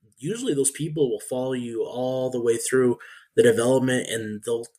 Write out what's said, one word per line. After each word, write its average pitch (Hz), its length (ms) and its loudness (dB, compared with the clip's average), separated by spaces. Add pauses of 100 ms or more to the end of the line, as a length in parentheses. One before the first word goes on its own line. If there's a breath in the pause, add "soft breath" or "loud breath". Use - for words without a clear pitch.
(180)
usually 208 360 -4
those 135 180 0
people 151 380 -2
will 107 100 -4
follow 131 340 -4
you 117 300 -4
all 127 460 -4
the 123 120 -4
way 117 160 2
through 123 420 2 (360 loud breath)
the 113 80 6
development, 123 680 4
and 107 360 -6
they'll 117 200 -4 (140)